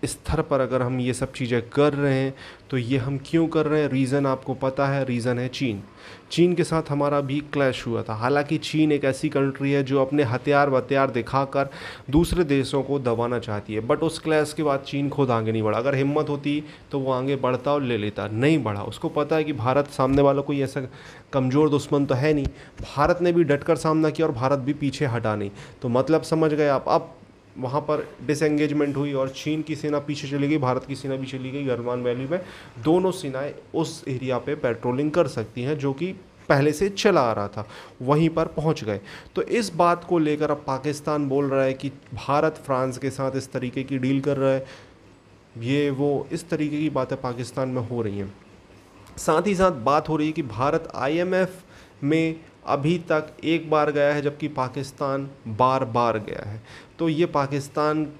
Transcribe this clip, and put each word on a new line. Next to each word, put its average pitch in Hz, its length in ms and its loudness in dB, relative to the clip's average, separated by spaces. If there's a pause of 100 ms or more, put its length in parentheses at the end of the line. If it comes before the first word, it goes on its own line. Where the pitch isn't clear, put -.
स्तर - 360 -2
पर 147 180 2
अगर 127 220 2
हम 127 180 0
ये 127 140 0
सब 131 180 -4
चीज़ें 117 380 -2
कर 143 240 4
रहे 139 200 2
हैं 131 220 0 (340)
तो 135 80 -2
ये 127 200 0
हम 135 280 -2
क्यों 165 220 2
कर 156 180 2
रहे 151 160 2
हैं, 143 80 2
Reason 135 360 2
आपको 131 280 -2
पता 135 340 0
है, 139 180 0
reason 123 340 0
है 127 80 -4
चीन। 113 360 -4 (480)
चीन 175 240 4
के 160 80 2
साथ 160 260 0
हमारा 143 320 2
भी 139 180 -2
clash 139 480 0
हुआ 113 160 -2
था। 113 100 -6
हालांकि 143 440 0
चीन 151 340 2
एक 147 120 2
ऐसी 147 260 0
country 139 420 0
है 139 120 2
जो 135 180 2
अपने 143 220 2
हथियार 139 460 2
वथियार 135 420 2
दिखाकर 135 580 0 (400)
दूसरे 170 340 4
देशों 139 400 0
को 139 160 -2
दबाना 120 400 0
चाहती 107 340 -6
है, 110 140 -4
but 147 120 2
उस 160 200 -2
clash 151 340 0
के 160 100 -4
बाद 139 160 2
चीन 139 300 -2
खुद 139 220 2
आगे 113 200 0
नहीं 110 120 0
बढ़ा। 107 140 2
अगर 131 180 0
हिम्मत 143 340 0
होती 147 340 -2 (280)
तो 143 80 -2
वो 131 120 -2
आगे 131 240 0
बढ़ता 127 380 0
और 147 80 0
ले 120 160 0
लेता, 104 300 -4
नहीं 131 360 2
बढ़ा। 104 200 -2
उसको 127 260 -6
पता 147 260 0
है 156 80 2
कि 151 100 -2
भारत 131 340 2
सामने 139 340 2
वाला 139 200 6
कोई 143 200 -2
ऐसा 131 260 -4 (460)
कमज़ोर 139 360 4
दुश्मन 143 360 2
तो 139 100 2
है 151 180 2
नहीं। 139 140 0 (480)
भारत 165 260 4
ने 175 100 4
भी 170 120 4
डटकर 143 320 2
सामना 160 340 2
किया 156 180 0
और 151 60 0
भारत 135 260 2
भी 131 140 -2
पीछे 139 320 -2
हटा 113 300 0
नहीं। 101 160 -4 (300)
तो 127 80 -2
मतलब 151 320 4
समझ 160 320 2
गए 147 140 2
आप। 135 200 2
अब - 300 0 (400)
वहाँ 127 240 -2
पर 151 260 -2 (180)
disengagement 147 720 2
हुई 143 160 -2
और 131 160 0
चीन 151 320 -4
की 151 140 -6
सेना 147 240 -2
पीछे 143 280 -6
चली 139 200 0
गई, 156 100 2
भारत 127 280 0
की 139 100 -6
सेना 135 200 -6
भी 131 120 -6
चली 131 240 -8
गई 143 140 -6
गलवान 123 360 -2
Valley 123 240 -2
में। 170 160 -2 (420)
दोनों 180 280 4
सेनाएं 139 420 -6 (220)
उस 160 320 -4
area 127 300 -2
पे 143 180 -4
patrolling 127 560 0
कर 175 160 4
सकती 120 340 -6
हैं, 143 160 -2
जो 135 160 -2
कि 175 180 -6 (380)
पहले 147 240 6
से 196 160 0
चला 196 320 4
आ 117 120 2
रहा 104 140 -2
था, 104 200 -8 (340)
वहीं 151 280 4
पर 160 160 0
पहुँच 160 380 -2
गए। 104 180 -2 (340)
तो - 60 0
इस 220 280 0
बात 170 340 4
को 175 160 2
लेकर 151 320 2
अब 147 160 -2
पाकिस्तान 147 600 -2
बोल 139 160 2
रहा 135 180 2
है 131 100 2
कि 135 180 -6 (220)
भारत 151 520 0
फ्रांस 131 320 -2
के 135 120 -4
साथ 131 260 -4
इस 131 160 -6
तरीके 127 320 -4
की 135 140 -4
डील 135 240 0
कर 143 160 0
रहा 135 140 2
है, 131 140 0 (920)
ये 139 320 0
वो, 139 420 0
इस 170 180 -8
तरीके 151 280 -2
की 151 120 0
बातें 131 320 -4
पाकिस्तान 123 480 -4
में 127 120 -2
हो 117 200 -4
रही 101 160 -4
हैं। 101 180 -8 (840)
साथ 170 300 2
ही 202 80 2
साथ 185 160 6
बात 143 380 0
हो 156 80 0
रही 151 100 2
है 156 60 -2
कि 160 80 -4
भारत 139 540 -2
आईएमएफ़ 180 680 0 (400)
में 160 360 2 (260)
अभी 143 320 2
तक 156 360 -2 (100)
एक 156 260 0
बार 151 220 2
गया 143 220 2
है, 147 80 0
जबकि 143 260 -4
पाकिस्तान 139 840 -4 (180)
बार 127 380 2
बार 117 340 2
गया - 300 -10
है। 110 140 -10 (360)
तो 165 100 0
ये 160 160 2
पाकिस्तान 147 800 0 (140)